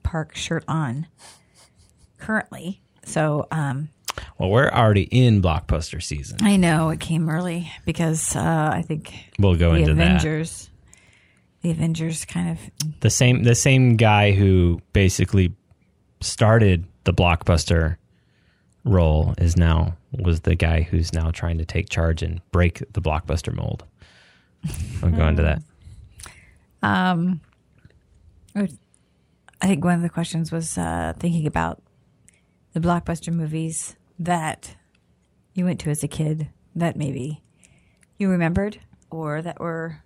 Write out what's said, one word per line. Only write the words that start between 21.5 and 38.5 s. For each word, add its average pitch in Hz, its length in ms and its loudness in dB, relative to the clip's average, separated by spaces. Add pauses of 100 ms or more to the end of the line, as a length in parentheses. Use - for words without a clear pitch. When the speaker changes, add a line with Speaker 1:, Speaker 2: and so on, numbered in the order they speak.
Speaker 2:
to 80 60 -4
take - 240 -6
charge 82 320 -2
and 85 200 -6 (100)
break 87 280 2 (140)
the 82 80 -4
blockbuster 78 520 -4
mold. - 300 -6 (1200)
We'll 87 100 2
go 80 160 2
into 82 160 2
that. 78 240 0
Speaker 1:
<laughs> - 40 -20 (1120)
Um, 185 580 0 (1120)
I 202 120 -2 (920)
think 180 220 0
one 175 120 2
of 170 80 0
the 170 60 -4
questions 165 420 -6
was, 165 260 -6
uh, 82 400 -4
thinking 165 300 -2
about 82 340 -4 (920)
the 165 60 -4
blockbuster 170 540 -4
movies 160 640 -6 (240)
that 165 560 -6 (800)
you 180 100 -2
went 180 160 -2
to 156 80 -6
as 147 140 -4
a 147 40 -6
kid 156 400 -4 (280)
that 170 200 -2
maybe 143 460 -8 (800)
you 196 100 0
remembered 185 500 -2 (300)